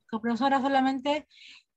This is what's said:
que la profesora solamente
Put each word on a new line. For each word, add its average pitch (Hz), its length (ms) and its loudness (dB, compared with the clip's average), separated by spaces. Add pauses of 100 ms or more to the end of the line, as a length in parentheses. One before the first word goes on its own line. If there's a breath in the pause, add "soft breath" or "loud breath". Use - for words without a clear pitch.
que 226 80 -8
la 214 40 -4
profesora 240 420 0
solamente 269 640 0 (500 loud breath)